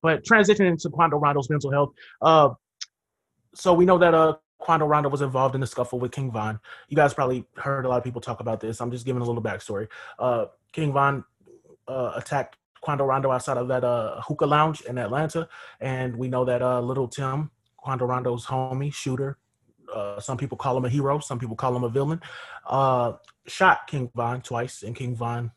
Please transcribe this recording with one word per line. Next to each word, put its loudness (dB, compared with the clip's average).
But 0
transitioning 6
to -4
Quando 2
Rondo's 0
mental -2
health, 2
uh, 8
so 4
we 6
know 6
that, 6
uh, 4
Quando 2
Rondo 2
was -2
involved 0
in -2
a -2
scuffle -4
with -4
King -6
Von. -4
You -2
guys 6
probably -2
heard -4
a 0
lot 2
of -2
people -8
talk -8
about -4
this. -6
I'm -4
just -8
giving -2
a -4
little -2
backstory. -6
Uh, 0
King -2
Von, 2
uh, -4
attacked -4
Quando -2
Rondo 2
outside 0
of -4
that, 2
uh, 0
hookah 0
lounge 4
in -8
Atlanta. -2
And -4
we -4
know 0
that, 2
uh, 2
Little -2
Tim, -4
Quando -4
Rondo's -2
homie, -4
shooter, -4
uh, -6
some -6
people -6
call 0
him -2
a -2
hero, 0
some -8
people -6
call -2
him -2
a 0
villain, -2
uh, 2
shot 0
King -6
Von -4
twice, -8
and -10
King -6
Von -6